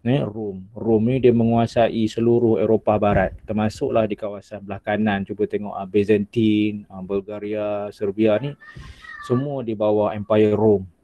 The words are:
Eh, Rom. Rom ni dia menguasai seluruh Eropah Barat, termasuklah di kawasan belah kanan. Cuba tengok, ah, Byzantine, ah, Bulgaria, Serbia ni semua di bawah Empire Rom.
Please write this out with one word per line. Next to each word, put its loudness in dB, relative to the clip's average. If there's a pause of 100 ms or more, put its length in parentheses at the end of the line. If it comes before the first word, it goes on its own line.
Eh, 2
Rom. -8
Rom 2
ni 2
dia 6
menguasai 2
seluruh 2
Eropah 2
Barat, 2
termasuklah -2
di -4
kawasan -12
belah -12
kanan. -2
Cuba -4
tengok, -6
ah, -8
Byzantine, 0
ah, -14
Bulgaria, -6
Serbia 0
ni -4 (720)
semua -2
di -6
bawah 0
Empire 2
Rom. 4 (200)